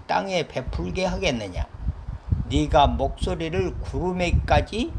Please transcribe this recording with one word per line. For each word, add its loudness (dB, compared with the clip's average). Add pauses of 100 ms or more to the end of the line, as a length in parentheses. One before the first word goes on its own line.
땅에 0
베풀게 -2
하겠느냐? 0 (800)
네가 6
목소리를 -2
구름에까지 2